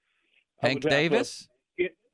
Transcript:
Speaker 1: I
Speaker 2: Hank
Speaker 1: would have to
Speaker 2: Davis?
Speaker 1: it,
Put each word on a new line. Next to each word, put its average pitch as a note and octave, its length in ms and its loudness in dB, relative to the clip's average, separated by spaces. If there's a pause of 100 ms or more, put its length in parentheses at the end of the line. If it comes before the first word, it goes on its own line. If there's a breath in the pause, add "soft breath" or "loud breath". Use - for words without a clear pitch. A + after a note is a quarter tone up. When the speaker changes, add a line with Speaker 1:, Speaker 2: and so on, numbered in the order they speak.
(640)
Speaker 1:
I A#2+ 40 2
Speaker 2:
Hank C3+ 160 -2
Speaker 1:
would D3+ 100 0
have C#3+ 80 4
to E3 80 2
Speaker 2:
Davis? - 380 -2 (320)
Speaker 1:
it, F3+ 180 -4 (160)